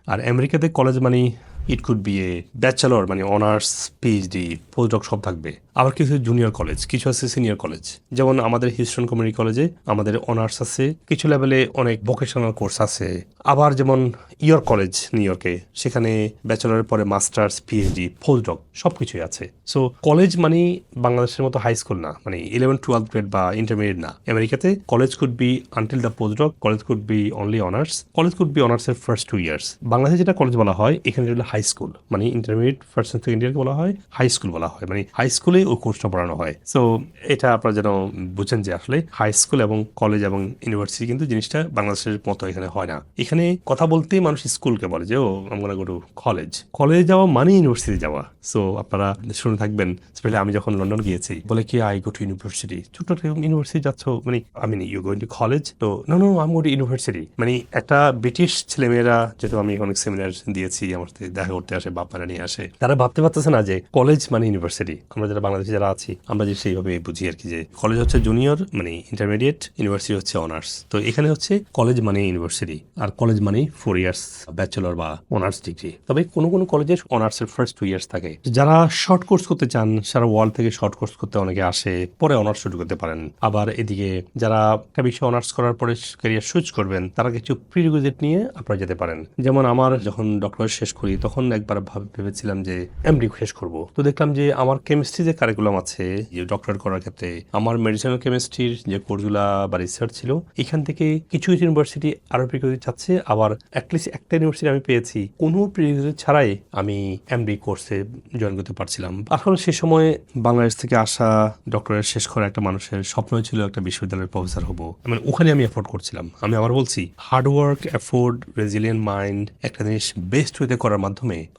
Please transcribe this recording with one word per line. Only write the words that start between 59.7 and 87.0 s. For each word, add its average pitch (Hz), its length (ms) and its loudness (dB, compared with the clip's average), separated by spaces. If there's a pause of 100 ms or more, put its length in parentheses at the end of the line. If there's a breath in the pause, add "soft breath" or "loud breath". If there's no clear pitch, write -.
অনেক 98 180 -2
সেমিনার 95 340 -4 (200)
দিয়েছি, 92 420 -4
আমার 90 140 -6
সাথে 95 200 -14
দেখা 92 220 -6
করতে 90 260 -6
আসে, 90 140 -6
বাপ 87 240 -8
মারা 90 120 -8
নিয়ে 87 160 -8
আসে, - 280 -10 (100)
তারা 131 160 2
ভাবতে 127 260 2
পারতেছে 160 280 2
না 123 120 6
যে 95 200 -2 (120)
কলেজ 139 380 4
মানে 117 140 2
ইউনিভার্সিটি। 90 520 -4 (120)
আমরা 107 180 -4
যারা 104 120 -4
বাংলাদেশে 98 320 -2
যারা 101 180 0
আছি, 95 260 -6 (120)
আমরা 104 180 0
যে 101 100 0
সেইভাবে 92 440 -2
বুঝি 85 280 -6
আর 82 60 -4
কি, 85 160 -14
যে 82 160 -8 (100)
কলেজ 110 240 0
হচ্ছে 120 200 4
জুনিয়র 131 540 2
মানে 87 220 -6
ইন্টারমিডিয়েট, 107 840 -2
ইউনিভার্সিটি 101 360 -2
হচ্ছে 95 240 -4
অনার্স। 80 520 -8
তো 107 100 -2
এখানে 117 320 0
হচ্ছে 196 320 -2 (100)
কলেজ 120 280 2
মানে 101 240 0
ইউনিভার্সিটি, 85 540 -6 (160)
আর 107 140 -4
কলেজ 110 320 0
মানে 104 260 0 (100)
ফোর 95 200 -2
ইয়ার্স - 560 -4
ব্যাচেলর 90 420 -4
বা 78 260 -8 (100)
অনার্স 98 340 -2
ডিগ্রি। 85 260 -10 (160)
তবে 143 160 2
কোনো 165 260 0
কোনো 185 160 2
কলেজে 156 300 2 (140)
অনার্সের 110 380 0
ফার্স্ট - 320 -4
টু 104 60 -2
ইয়ার্স 95 220 -2
থাকে। 82 360 -8
যারা 151 480 6
শর্ট 185 320 2
কোর্স 185 220 2
করতে 139 200 0
চান, 110 360 2
সারা 117 240 0
ওয়ার্ল্ড 110 300 4
থেকে 117 160 0
শর্ট - 240 -2
কোর্স - 200 -6
করতে 107 220 -6
অনেকে 95 240 0
আসে, 90 460 -2 (120)
পরে 151 160 4
অনার্স 104 240 0
শুরু 92 180 -8
করতে 87 180 -6
পারেন। 80 340 -6 (120)
আবার 104 280 0
এদিকে 98 540 -4 (120)
যারা 110 420 4 (100)
একটা - 140 -4
বিষয়ে 127 260 0
অনার্স 120 240 -2
করার 120 220 0
পরে 117 220 -2
ক্যারিয়ার 110 460 -4
সুইচ 170 300 -2
করবেন, 95 380 -2